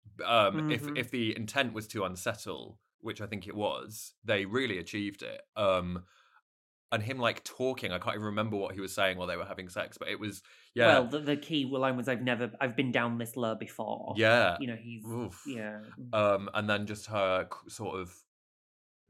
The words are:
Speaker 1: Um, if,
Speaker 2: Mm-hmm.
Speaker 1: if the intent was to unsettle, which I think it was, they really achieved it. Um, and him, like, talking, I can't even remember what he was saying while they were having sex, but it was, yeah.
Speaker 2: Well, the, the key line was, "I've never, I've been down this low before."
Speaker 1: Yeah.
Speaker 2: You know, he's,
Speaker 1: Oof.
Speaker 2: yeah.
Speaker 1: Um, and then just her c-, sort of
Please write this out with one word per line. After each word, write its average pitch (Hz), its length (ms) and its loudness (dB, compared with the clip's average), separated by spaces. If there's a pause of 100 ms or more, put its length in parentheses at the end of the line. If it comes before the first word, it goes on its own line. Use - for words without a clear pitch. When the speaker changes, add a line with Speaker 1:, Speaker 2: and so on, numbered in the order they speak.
(260)
Speaker 1:
Um, 113 460 6
if, 117 120 -2
Speaker 2:
Mm-hmm. - 140 -6
Speaker 1:
if 123 140 -4
the 117 240 0
intent 117 380 -2
was 107 160 -8
to 104 160 -4
unsettle, 90 760 -8 (220)
which 107 200 -8
I 104 60 -8
think 101 200 -8
it 101 80 -10
was, 95 580 -4 (100)
they 104 220 2
really 110 340 0
achieved 101 420 -4
it. 55 200 -10 (160)
Um, 90 460 4 (880)
and 110 120 0
him, 131 160 -4
like, 117 240 0
talking, 127 480 -2
I 90 60 -2
can't 104 180 -2
even 107 120 -4
remember 107 280 0
what 98 180 -2
he 98 60 -8
was 95 140 -6
saying 95 240 2
while 90 100 -4
they 87 80 -2
were 87 80 -4
having 95 240 -10
sex, 90 300 -6
but 73 100 -10
it 95 100 -4
was, 101 240 -6 (340)
yeah. 117 240 8
Speaker 2:
Well, 123 80 2
the, 139 120 -2
the 147 160 2
key 147 300 -2
line 131 320 0
was, 123 100 -4
"I've 123 140 0
never, 120 300 2 (100)
I've 123 160 0
been 131 140 2
down 117 260 2
this 120 180 -6
low 113 200 0
before." 110 640 -6
Speaker 1:
Yeah. 110 440 6
Speaker 2:
You 135 60 -4
know, 117 120 -4
he's, 113 260 -14
Speaker 1:
Oof. 113 420 -6
Speaker 2:
yeah. 107 320 -8 (340)
Speaker 1:
Um, 101 400 6
and 107 160 2
then 104 160 2
just 107 220 -8
her 95 440 2
c-, - 180 -16
sort 95 300 -6
of 90 140 -8 (960)